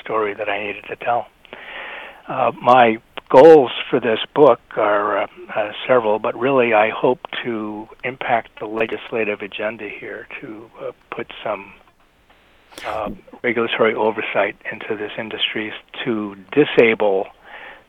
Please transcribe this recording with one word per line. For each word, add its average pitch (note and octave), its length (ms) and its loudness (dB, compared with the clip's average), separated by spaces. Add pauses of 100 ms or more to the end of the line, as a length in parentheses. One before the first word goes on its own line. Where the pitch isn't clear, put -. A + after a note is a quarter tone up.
story G#2+ 320 -4
that G#2 160 -8
I G2+ 160 -4
needed G2+ 200 -10
to A2+ 100 -12
tell. A#2+ 320 -4 (1000)
Uh, C3 320 -2
my A#2+ 380 6 (320)
goals C#3 420 10 (180)
for C#3 100 0
this A2+ 200 -2 (140)
book C#3 260 6 (160)
are, G#2 440 0
uh, G#2 80 -4 (280)
uh, G#2+ 160 -4 (160)
several, A2 320 2
but A#2 180 -4
really A#2+ 360 2
I G#2+ 160 4
hope B2+ 300 0 (240)
to G#2+ 440 -8 (160)
impact - 560 -4
the A#2 60 -10
legislative G#2+ 760 -6
agenda G#2+ 460 -8
here G#2 400 -14 (140)
to, A2+ 280 -16 (120)
uh, C3 100 -10 (200)
put - 200 -12 (120)
some, G2 300 -8 (1120)
uh, G#2+ 260 -8 (300)
regulatory A#2 520 0
oversight G#2+ 640 -2 (140)
into A2 260 -10
this G#2 200 -10
industry G#2+ 540 -6 (320)
to G#2+ 320 -4 (160)
disable, A2 760 2 (600)